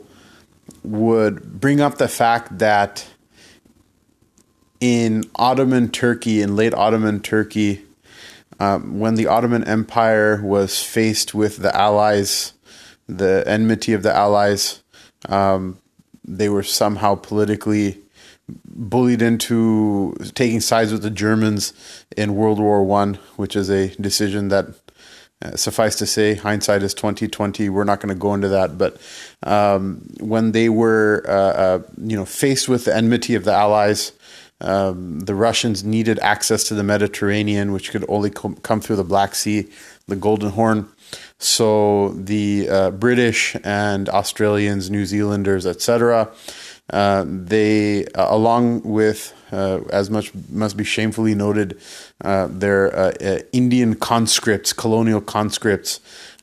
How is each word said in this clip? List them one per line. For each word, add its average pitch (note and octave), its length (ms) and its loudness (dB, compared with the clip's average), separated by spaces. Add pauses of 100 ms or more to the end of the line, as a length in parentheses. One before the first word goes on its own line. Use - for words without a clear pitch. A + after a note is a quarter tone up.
(840)
would G#2+ 760 0
bring C#3+ 200 2
up C#3+ 180 0
the C3+ 80 2
fact A#2 520 0
that G#2 500 0 (1700)
in A#2 440 2 (100)
Ottoman B2+ 560 2
Turkey, A#2 500 0
in G2+ 140 0
late A2+ 180 2
Ottoman A2 460 2
Turkey, G#2 640 -2 (800)
um, G2 400 -2
when A2+ 160 0
the A2 100 2
Ottoman A#2 380 2
Empire G#2+ 760 2
was G2 400 0
faced - 540 -2
with G#2 220 0
the F#2 200 -2
Allies, G#2 760 2 (560)
the F#2+ 400 0
enmity A2 460 2
of G2 100 -2
the G#2 100 2
Allies, G2+ 680 2 (480)
um, F#2+ 500 0 (460)
they G#2 240 -2
were G2+ 140 0
somehow G#2 540 0
politically G#2 840 -2 (680)
bullied B2 560 0
into A2 960 2 (180)
taking A#2 240 2
sides A2+ 320 2
with G#2+ 120 -4
the G#2+ 80 -4
Germans G#2+ 640 0 (420)
in G#2 180 -2
World G#2+ 240 2
War G#2 240 4
One, G2+ 360 2 (180)
which G2 180 -6
is G2 140 0
a G2 280 2
decision G2+ 520 -2
that, G2 200 0 (760)
uh, - 100 -12
suffice G#2+ 420 -4
to G#2 100 -4
say, G#2+ 280 0
hindsight G#2 480 -2
is G2 120 -4
twenty G#2 340 -4
twenty. G#2 400 -4
We're G2 160 0
not G2+ 160 0
gonna G2+ 140 -4
go G2+ 180 -2
into G2 160 0
that, F#2 300 0
but, - 180 -2 (460)
um, G2 680 0 (120)
when A2+ 320 0
they A2+ 180 4
were, A2 580 2
uh, - 40 0
uh, F#2+ 460 2 (240)
you A2 140 -4
know, G2 80 -4
faced C3+ 460 -2
with B2 160 0
the G#2+ 100 2
enmity A#2 380 0
of G2 100 -2
the G#2 80 2
Allies, G#2 600 2 (500)
um, F#2 580 -2
the G2 140 -4
Russians G#2+ 500 0
needed A2 360 0
access G#2 440 0
to - 100 -6
the G#2 80 -2
Mediterranean, G2+ 880 0
which F#2+ 180 -8
could G#2+ 180 -6
only G2+ 220 -2
com-, - 320 -8
come A2 180 0
through G#2+ 160 -2
the G2 80 0
Black G2 300 0
Sea, G#2 340 -2 (380)
the G2 100 -4
Golden G#2 360 0
Horn. A2 360 2 (500)
So G#2 800 2
the, G2+ 540 -2
uh, F#2+ 220 2
British A#2+ 720 0
and G2+ 460 -2
Australians, G2+ 840 0
New G2+ 140 -2
Zealanders, G2+ 600 0
et F2 160 -4
cetera, A#2 480 2 (600)
uh, G2+ 380 2
they, G#2 760 0
uh, - 280 0
along A#2 480 2
with, G#2+ 520 -2 (180)
uh, F#2+ 280 -2 (100)
as G2+ 180 0
much G#2+ 240 -4 (180)
must G#2 240 -4
be G2+ 100 -4
shamefully A2 500 0
noted, G#2 440 0 (460)
uh, F#2+ 260 0
their, G2 460 2
uh, F#2+ 240 2
uh, F#2+ 180 -2 (140)
Indian B2 420 2
conscripts, A2 800 0
colonial A2 480 0
conscripts, G#2 800 -2 (420)